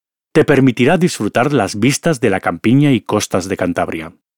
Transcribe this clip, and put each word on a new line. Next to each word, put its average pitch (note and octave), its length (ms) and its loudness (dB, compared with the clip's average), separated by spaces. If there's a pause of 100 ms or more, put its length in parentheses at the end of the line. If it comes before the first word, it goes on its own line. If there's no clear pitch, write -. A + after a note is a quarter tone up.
(340)
te D3+ 120 4
permitirá C3+ 520 2
disfrutar C#3 540 -2
las A2 260 -2
vistas C3+ 440 0
de B2 80 2
la F#2+ 100 0
campiña C3 540 2
y A2 80 0
costas G2 480 -4
de F#2+ 80 -4
Cantabria. E2 560 -4 (240)